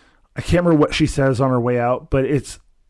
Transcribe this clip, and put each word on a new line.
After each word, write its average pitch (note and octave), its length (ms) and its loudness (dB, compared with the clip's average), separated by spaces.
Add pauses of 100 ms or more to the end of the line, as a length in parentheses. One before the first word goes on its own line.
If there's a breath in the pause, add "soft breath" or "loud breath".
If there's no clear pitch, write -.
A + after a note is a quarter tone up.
(360 soft breath)
I B2 60 -8
can't F3 220 0
remember E3 160 4
what D3+ 140 2
she D#3 140 0
says C3+ 340 0
on C#3 80 0
her B2+ 100 0
way A#2+ 200 0
out, B2 320 -4
but C3+ 120 0
it's, C3+ 360 -4 (300)